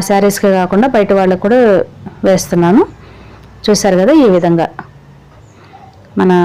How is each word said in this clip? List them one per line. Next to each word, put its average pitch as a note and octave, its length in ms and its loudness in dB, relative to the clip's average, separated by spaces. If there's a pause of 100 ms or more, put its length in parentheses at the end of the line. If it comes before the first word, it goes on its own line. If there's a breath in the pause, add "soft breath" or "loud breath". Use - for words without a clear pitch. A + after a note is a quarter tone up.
శారీస్కే G3+ 500 0
కాకుండా F#3+ 380 -2
బయట G3+ 240 0
వాళ్ళకి F#3 260 0
కూడా A3+ 120 0 (720)
వేస్తున్నాను. F#3 540 0 (840 loud breath)
చూశారు G3+ 360 0
కదా, A#3 120 2 (100)
ఈ A#3 120 2
విధంగా E3+ 320 0 (1500 loud breath)
మన F#3 120 0 (140)